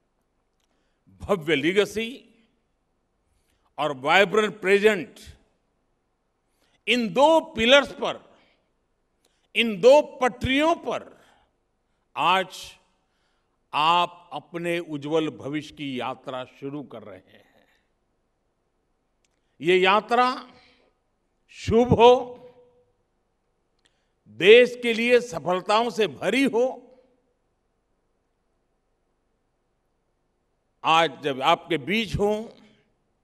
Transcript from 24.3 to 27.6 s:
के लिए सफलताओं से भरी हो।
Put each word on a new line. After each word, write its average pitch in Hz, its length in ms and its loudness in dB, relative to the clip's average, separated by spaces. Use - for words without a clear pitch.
के 233 120 -2
लिए 233 260 2
सफलताओं 185 680 -2
से 214 160 -2
भरी 190 380 -4
हो। 247 360 -2